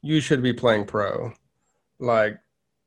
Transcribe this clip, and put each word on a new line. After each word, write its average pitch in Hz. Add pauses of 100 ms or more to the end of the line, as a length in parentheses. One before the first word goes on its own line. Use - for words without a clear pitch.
you 151
should 131
be 123
playing 110
pro. 104 (680)
Like, 110 (480)